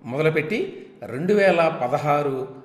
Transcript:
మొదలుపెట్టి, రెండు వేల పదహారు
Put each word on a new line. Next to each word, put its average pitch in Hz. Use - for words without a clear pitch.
మొదలుపెట్టి, 156
రెండు 170
వేల 170
పదహారు 143